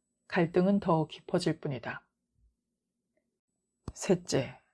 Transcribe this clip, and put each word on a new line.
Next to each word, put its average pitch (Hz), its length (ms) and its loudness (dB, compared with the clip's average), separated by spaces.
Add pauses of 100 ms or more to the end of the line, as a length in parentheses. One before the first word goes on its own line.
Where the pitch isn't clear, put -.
(320)
갈등은 185 480 4
더 160 280 2
깊어질 170 520 -2
뿐이다. - 460 -8 (1900)
셋째, - 640 -2 (160)